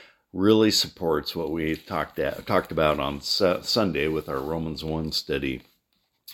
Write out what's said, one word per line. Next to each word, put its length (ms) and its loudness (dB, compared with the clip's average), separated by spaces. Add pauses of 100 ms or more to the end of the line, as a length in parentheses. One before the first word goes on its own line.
(320)
really 380 6
supports 680 -2
what 140 -4
we 260 -2
talked 440 -6
at, 260 -4
talked 260 0
about 280 2
on 220 -4
Su-, 420 0
Sunday 440 0
with 220 -4
our 100 -4
Romans 440 -6
one 280 -4
study. 520 -4 (720)